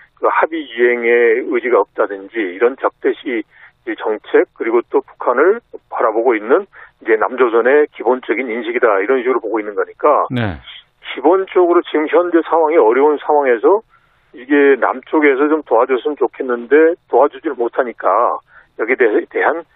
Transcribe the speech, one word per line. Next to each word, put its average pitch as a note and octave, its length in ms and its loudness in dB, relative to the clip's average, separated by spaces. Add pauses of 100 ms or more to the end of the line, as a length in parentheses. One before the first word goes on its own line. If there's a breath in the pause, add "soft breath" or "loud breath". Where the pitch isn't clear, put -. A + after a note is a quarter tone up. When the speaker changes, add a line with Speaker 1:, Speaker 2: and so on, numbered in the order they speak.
(180 soft breath)
Speaker 1:
그 A#2 100 -2
합의 D#3+ 320 -2
이행의 A#2+ 920 0
의지가 A#2+ 280 0
없다든지 G2 580 -6
이런 G#2 440 -2
적대시 A#2 640 -4 (560 soft breath)
정책, A2+ 480 -2 (100)
그리고 A#2 240 -2 (100)
또 C#3+ 120 0
북한을 D#3+ 580 -2 (300)
바라보고 A2+ 440 0
있는 B2 300 0 (380 loud breath)
이제 A2 140 2
남조선의 A#2+ 800 2
기본적인 B2 560 0
인식이다, A#2 500 -2
이런 B2 200 0
식으로 A#2 200 -2
보고 A2 200 -4
있는 G#2 140 -10
거니까 F#2+ 560 0
Speaker 2:
네. A2 280 -4 (560 loud breath)
Speaker 1:
기본적으로 F3 680 2
지금 D3+ 260 -4
현재 E3+ 400 2
상황이 D#3+ 280 2
어려운 C3+ 480 4
상황에서 C#3+ 580 2 (500)
이게 C#3 480 2
남쪽에서 C3+ 680 0
좀 D3+ 140 0
도와줬으면 B2+ 540 0
좋겠는데 B2 600 -2 (340)
도와주지를 C3+ 460 0
못하니까 A#2 520 -4 (720 soft breath)
여기에 A#2+ 160 -2
대-, B2 340 0
대한 C3+ 320 -2 (120)